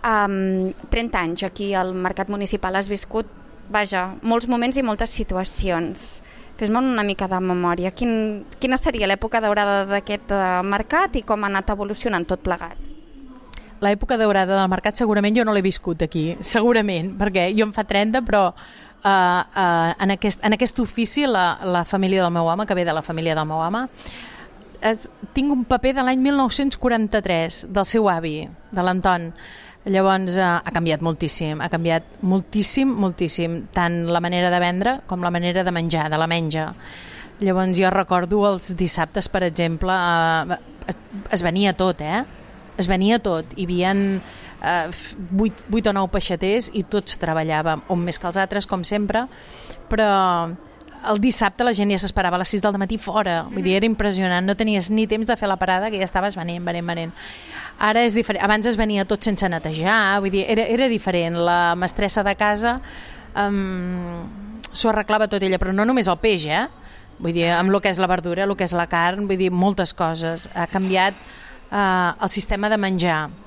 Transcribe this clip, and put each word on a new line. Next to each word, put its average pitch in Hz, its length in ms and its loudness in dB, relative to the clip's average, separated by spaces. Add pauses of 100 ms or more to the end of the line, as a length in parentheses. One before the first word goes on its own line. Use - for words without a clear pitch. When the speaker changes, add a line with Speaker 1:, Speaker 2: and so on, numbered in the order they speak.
Speaker 1:
Amb 190 720 0 (160)
trenta 226 320 0
anys 170 220 -4
aquí 196 280 -6
al 185 220 0
mercat 185 340 -4
municipal 196 480 -4
has 196 140 -2
viscut, 214 340 -4 (460)
vaja, 196 400 0 (100)
molts 233 280 0
moments 247 280 0
i 277 60 0
moltes 226 260 -2
situacions. 185 1120 -4 (360)
Fes-me 214 200 0
una 254 240 0
mica 196 240 -2
de 185 140 -2
memòria. 180 560 0
Quin, 220 480 -2 (160)
quina 262 160 2
seria 240 320 0
l'època 220 320 0
daurada 202 460 2
d'aquest, 202 440 -4
eh, 185 320 2
mercat 247 540 0
i 226 60 -2
com 214 200 -2
ha 202 40 0
anat 196 240 -2
evolucionant 202 560 -2
tot 185 180 -2
plegat? 170 320 -4 (1040)
Speaker 2:
L'època 208 380 0
daurada 196 420 4
del 190 80 2
mercat 190 280 0
segurament 208 400 2
jo 240 80 4
no 214 100 0
l'he 202 80 2
viscut 175 400 -2
aquí, 160 380 -2
segurament, 208 800 2
perquè 190 380 2
jo 214 80 4
em 208 80 -2
fa 214 120 -2
trenta, 214 360 2
però, 202 320 4 (500)
eh, 180 400 4 (140)
eh, 170 420 2
en 196 140 2
aquest, 196 320 -2
en 214 80 4
aquest 233 280 0
ofici 233 460 0
la, 185 380 2
la 180 200 0
família 190 380 2
del 175 80 2
meu 170 160 0
home, 185 200 0
que 196 80 -2
ve 180 100 0
de 165 80 0
la 156 100 -2
família 160 320 -2
del 156 120 0
meu 156 100 -4
home, 190 300 -2 (960)
és, 220 260 0 (240)
tinc 277 180 0
un 254 140 2
paper 262 300 2
de 269 100 0
l'any 262 160 2
mil 285 160 4
nou-cents 269 420 2
quaranta-tres, 202 960 0
del 196 160 2
seu 220 200 4
avi, 160 340 -2 (280)
de 185 120 -2
l'Anton. 180 500 0 (520)
Llavors, 190 540 2
eh, - 20 2
ha 170 320 2
canviat 160 320 0
moltíssim, 156 560 -2
ha 160 80 -4
canviat 165 360 0 (180)
moltíssim, 196 680 2
moltíssim, 175 840 -2
tant 170 380 0
la 170 120 2
manera 175 300 2
de 175 80 4
vendre 185 360 2 (120)
com 180 140 -4
la 175 100 0
manera 175 320 0
de 180 80 0
menjar, 165 380 0
de 151 80 0
la 160 100 2
menja. 160 440 -2 (720)
Llavors, 185 360 2
jo 185 140 4
recordo 190 580 2
els 190 280 -2
dissabtes, 175 520 0
per 185 140 0
exemple, 170 500 0
eh, 170 1040 0 (360)
es 180 120 0
venia 185 320 2
tot, 185 260 0
eh? 175 240 -2 (540)
Es 180 100 0
venia 196 300 4
tot. 165 260 -2 (120)
Hi 190 80 -4
havien, 190 580 0 (400)
eh, 170 260 0
f-, - 280 -12 (140)
vuit, 196 220 2 (160)
vuit 220 180 0
o 208 60 4
nou 196 160 0
peixaters 190 640 0
i 202 120 -2
tots - 340 -2
treballàvem, 160 720 0
un 180 160 0
més 170 140 -2
que - 80 -6
els 180 120 -2
altres, 196 280 -2
com 185 180 -4
sempre, 208 420 0 (600)
però 190 600 4 (580)
el 214 140 2
dissabte 226 420 2
la 240 120 4
gent 202 180 2
ja 190 60 2
s'esperava 180 380 0
a - 20 0
les 185 100 -2
sis 202 140 0
del 202 160 2
matí 196 180 -2
fora. 190 540 0
Vull 190 120 -4
dir, 185 140 4
era 196 100 4
impressionant, 190 600 2
no 202 100 2
tenies 208 340 0
ni 220 160 2
temps 214 200 0
de 233 100 2
fer 214 100 -4
la 190 100 2
parada, 190 340 0
que 208 80 -4
ja 185 60 0
estaves 190 300 0
venent, 175 300 -6
venent, 170 220 -4
venent. 170 260 -4 (640)
Ara 220 260 4
és 214 100 2
diferent, 214 300 0
abans 214 220 2
es 233 100 2
venia 208 280 0
tot 202 180 -2
sense 196 260 0
netejar, 180 720 2
vull 196 100 0
dir, 196 180 0
era, 226 140 2
era 240 260 2
diferent. 175 480 0
La 175 400 2
mestressa 190 460 0
de 196 140 0
casa, 214 440 0 (540)
em, 180 880 -2 (480)
s'ho - 180 2
arreglava 214 380 0
tot 202 140 -2
ella, 190 160 2
però 185 160 -2
no 208 100 2
només 233 240 2
el 170 140 0
peix, 185 240 2
eh? 170 180 0 (540)
Vull 170 160 -2
dir, 170 160 2
amb 175 200 4
lo 202 100 4
que 202 100 2
és 175 80 -2
la 185 80 2
verdura, 180 400 0
lo 202 100 0
que 190 80 0
és 165 80 -2
la 170 160 0
carn, 180 400 0
vull 190 100 0
dir, 185 120 2
moltes 180 440 2
coses. 165 600 -4
Ha 170 160 -2
canviat, 190 440 2 (560)
eh, 185 420 2 (100)
el 196 80 0
sistema 202 400 0
de 220 80 2
menjar. 175 500 0 (180)